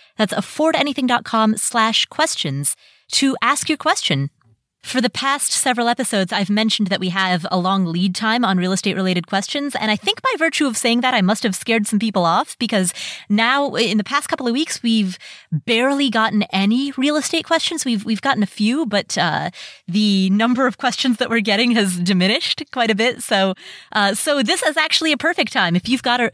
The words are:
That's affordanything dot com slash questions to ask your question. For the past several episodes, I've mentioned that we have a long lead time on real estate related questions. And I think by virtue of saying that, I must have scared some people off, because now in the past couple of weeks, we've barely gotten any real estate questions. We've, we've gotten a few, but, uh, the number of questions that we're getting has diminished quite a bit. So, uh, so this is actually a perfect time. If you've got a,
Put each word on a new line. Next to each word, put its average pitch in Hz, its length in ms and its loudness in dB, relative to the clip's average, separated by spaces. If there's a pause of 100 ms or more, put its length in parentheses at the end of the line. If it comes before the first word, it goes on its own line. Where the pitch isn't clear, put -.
(180)
That's 214 160 0
affordanything 285 720 0
dot 240 160 0
com 220 320 2
slash 220 520 0
questions 143 680 -2 (380)
to 269 280 2
ask 269 280 0
your 302 80 0
question. 147 520 0 (520)
For 254 200 -2
the 240 80 2
past 269 420 -2
several 240 380 0
episodes, 220 420 -2
I've 196 180 -2
mentioned 214 380 2
that 190 140 -2
we 185 80 -2
have 180 420 0
a 185 80 2
long 190 240 2
lead 180 320 0
time 226 300 0
on 185 120 2
real 180 140 2
estate 190 240 0
related 185 320 0
questions. 277 480 -4
And 214 160 -2
I 208 60 0
think - 240 -4
by 523 160 0
virtue 320 300 0
of 226 100 -2
saying 233 240 0
that, 254 120 0
I 233 60 4
must 196 240 2
have 202 100 0
scared 226 320 0
some 208 140 0
people 202 240 0
off, 180 360 0
because 196 340 0 (340)
now 247 480 2
in 226 220 2
the 208 80 0
past 285 240 -4
couple 269 180 -2
of 233 60 0
weeks, 302 280 -4
we've 220 380 0 (320)
barely 247 580 2
gotten 214 340 2
any 226 500 0
real 294 240 0
estate 311 260 -2
questions. 330 400 -2
We've, 220 220 -2
we've 220 160 -2
gotten 208 200 0
a 196 60 2
few, 247 380 0
but, 202 320 -4
uh, 160 320 0 (360)
the 190 440 2
number 233 360 2
of - 120 -2
questions 254 400 0
that - 120 -2
we're 226 120 0
getting 220 300 2
has 196 280 2
diminished 190 720 0
quite 233 180 0
a 214 60 2
bit. 226 260 0
So, 190 340 2 (360)
uh, 202 220 2
so 285 280 0
this 330 220 0
is 302 140 0
actually 320 340 2
a 277 60 2
perfect 330 340 -2
time. 175 240 2
If 180 140 0
you've 254 140 0
got 247 180 2
a, 226 120 0